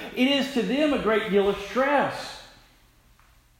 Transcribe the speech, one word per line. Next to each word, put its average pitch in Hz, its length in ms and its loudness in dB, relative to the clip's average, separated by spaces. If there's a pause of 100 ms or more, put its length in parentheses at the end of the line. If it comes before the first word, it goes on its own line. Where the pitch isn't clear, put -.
(160)
It 254 120 4
is 277 260 0
to 233 80 2
them 277 300 0
a 240 60 0
great 202 320 0
deal 196 180 4
of 196 100 0
stress. 262 800 -2 (1200)